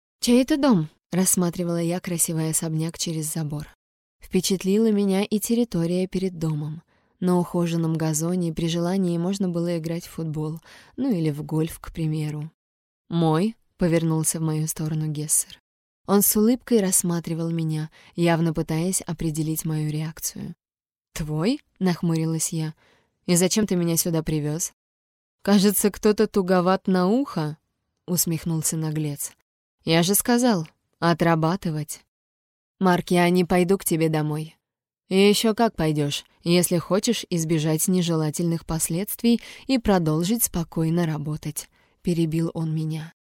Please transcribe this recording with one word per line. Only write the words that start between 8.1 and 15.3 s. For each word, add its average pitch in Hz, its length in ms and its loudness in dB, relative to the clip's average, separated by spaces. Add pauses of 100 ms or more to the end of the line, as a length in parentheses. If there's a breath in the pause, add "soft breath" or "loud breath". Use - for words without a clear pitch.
при 165 160 -4
желании 175 480 0
можно 185 320 -2
было 170 280 -2
играть 165 280 -6
в - 60 -20
футбол, 156 500 -6 (340 loud breath)
ну 254 180 0
или 160 180 0
в 147 120 -6
гольф, 156 360 -4
к - 120 -16
примеру. 156 580 -4 (600)
«Мой», — 165 480 2 (200)
повернулся 165 600 2
в 160 40 -4
мою 156 240 -2
сторону 156 400 -4
Гессер. 151 520 -4 (480)